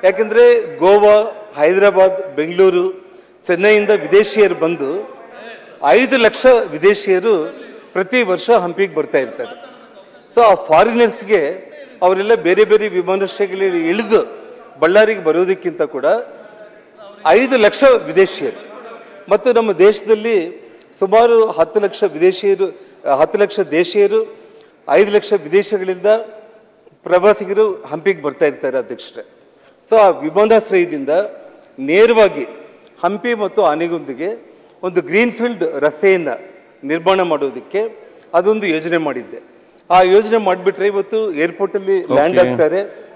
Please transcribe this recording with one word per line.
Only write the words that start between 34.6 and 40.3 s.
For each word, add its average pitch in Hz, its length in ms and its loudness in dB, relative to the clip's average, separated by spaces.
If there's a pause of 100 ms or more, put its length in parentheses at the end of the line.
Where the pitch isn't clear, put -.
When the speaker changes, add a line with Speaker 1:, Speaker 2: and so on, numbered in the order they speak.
Speaker 1:
ಒಂದು 180 200 -6
ಗ್ರೀನ್‌ಫೀಲ್ಡ್ 220 600 -4
ರಸ್ತೆಯನ್ನ 151 640 -2 (560)
ನಿರ್ಮಾಣ 170 360 -2
ಮಾಡೋದಕ್ಕೆ 156 800 -6 (360)
ಅದೊಂದು 202 320 0
ಯೋಜನೆ 165 300 -4
ಮಾಡಿದ್ದೆ. 131 600 -8 (340)
ಆ 185 120 6
ಯೋಜನೆ 214 360 2